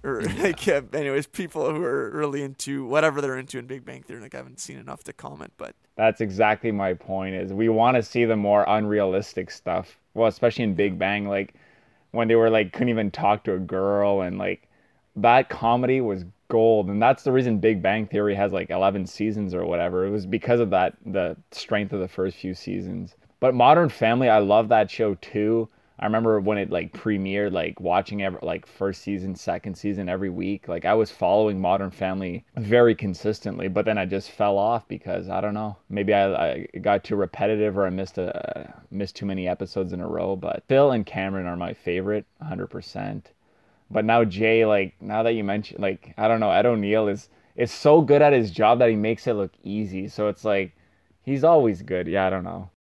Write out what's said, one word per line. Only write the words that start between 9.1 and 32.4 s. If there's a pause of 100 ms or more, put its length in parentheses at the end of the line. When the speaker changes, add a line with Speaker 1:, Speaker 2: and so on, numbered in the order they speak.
Speaker 3:
stuff. (140)
Well,
especially
in
Big
Bang,
like, (560)
when
they
were,
like,
couldn't
even
talk
to
a
girl,
and,
like, (480)
that
comedy
was (240)
gold.
And
that's
the
reason
Big
Bang
Theory
has,
like,
eleven
seasons
or
whatever.
It
was
because
of
that, (140)
the (140)
strength
of
the
first
few
seasons. (240)
But
Modern
Family,
I
love
that
show
too. (300)
I
remember
when
it,
like,
premiered,
like,
watching
every,
like,
first
season,
second
season
every
week.
Like,
I
was
following
Modern
Family (100)